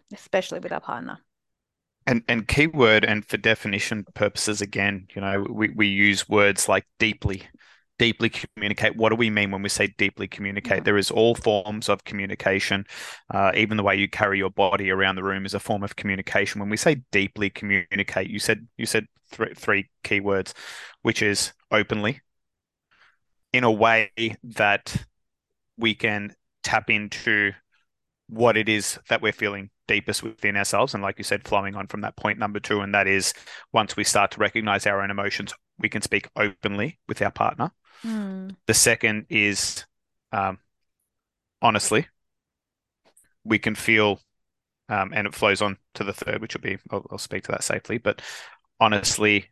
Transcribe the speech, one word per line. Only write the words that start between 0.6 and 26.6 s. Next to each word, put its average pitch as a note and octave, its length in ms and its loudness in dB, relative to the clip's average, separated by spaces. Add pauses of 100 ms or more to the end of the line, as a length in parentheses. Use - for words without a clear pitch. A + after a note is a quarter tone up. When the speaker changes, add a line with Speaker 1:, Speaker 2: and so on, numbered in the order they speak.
Speaker 1:
our - 80 -6
partner. - 400 -10 (840)
Speaker 2:
And, A#2 240 2
and A2+ 180 0
keyword, C3+ 560 6
and G#2+ 220 0
for - 120 -2
definition G#2 760 -2
purposes, G#2 480 -2
again, G2 520 -2
you G2 80 -8
know, G2 280 -2
we, G#2+ 200 -2
we A2 180 2
use G2+ 420 2
words G2+ 400 4
like G2 160 2 (140)
deeply, G#2 440 -2 (560)
deeply A#2 300 2
communicate. - 640 -2
What A2 140 4
do A2+ 80 6
we A#2 120 2
mean G2+ 220 0
when G2 100 -4
we G2+ 60 -4
say G2+ 200 0 (100)
deeply G2 300 0
communicate? G2 560 -4
Speaker 1:
Mm. - 20 -14
Speaker 2:
There G#2 120 4
is F#2+ 140 2
all A2+ 240 4
forms G#2 540 0
of G2+ 160 -2
communication. G2 800 -2 (480)
Uh, G2 220 4
even G#2+ 200 2
the G#2 80 0
way G2 140 2
you G2+ 100 0
carry G2 300 0
your F#2+ 140 0
body G2 380 2
around F#2+ 260 2
the F#2 80 -6
room G2 220 -4
is G2 80 -6
a G2+ 60 -4
form G2+ 240 -4
of - 140 -8
communication. G2+ 640 -2
When G2+ 80 -4
we G#2+ 80 -2
say D3 340 0
deeply G2+ 380 0
communicate, G2 800 -4
you G#2 100 -8
said, A2 260 -2 (120)
you A#2 80 -6
said A2 220 -2 (240)
thr-, - 220 -4
three G2+ 360 0 (160)
keywords, G2 480 0 (480)
which A2+ 200 0
is G#2 300 0 (200)
openly, G#2+ 500 0 (1300)
in B2+ 140 2
a A2+ 60 6
way A2 400 4 (320)
that G#2 520 0 (800)
we A2+ 160 0
can G#2 400 -2 (300)